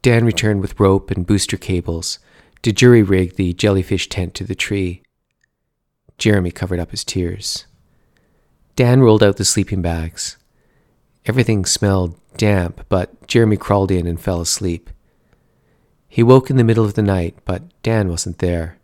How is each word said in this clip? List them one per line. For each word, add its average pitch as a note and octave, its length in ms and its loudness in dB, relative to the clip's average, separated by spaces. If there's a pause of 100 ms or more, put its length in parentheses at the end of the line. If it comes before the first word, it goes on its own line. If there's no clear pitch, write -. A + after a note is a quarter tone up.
Dan A#2 200 4
returned G#2+ 380 0
with - 180 -8
rope F#2+ 300 4
and F#2 160 -4
booster G2 320 -2
cables E2+ 600 -6 (420)
to A2 100 0
jury-rig G2 680 4
the F2+ 160 -2
jellyfish F#2+ 540 -2
tent F2+ 280 -8
to - 80 -10
the F#2+ 100 -10
tree. F#2 480 -6 (1160)
Jeremy G2 320 0
covered F#2 280 -6
up E2+ 120 -8
his - 120 -10
tears. F2+ 640 -8 (1080)
Dan B2+ 260 4
rolled A2 220 6
out G2 140 4
the G2+ 60 -4
sleeping G2 380 -2
bags. E2 560 -6 (880)
Everything A2 400 0
smelled F#2 500 0 (220)
damp, G2 500 -2
but - 400 -4
Jeremy A2 300 2
crawled G2 340 0
in F2 140 0
and F2 140 -6
fell F2+ 200 -4
asleep. E2+ 500 -6 (1200)
He - 140 -2
woke B2+ 280 4
in C3+ 80 0
the A#2+ 60 4
middle A2+ 220 2
of G#2 80 -4
the A2 80 -2
night, F#2+ 420 -2
but F2+ 200 -6 (180)
Dan A2 260 -2
wasn't E2+ 300 -8
there. E2+ 460 -4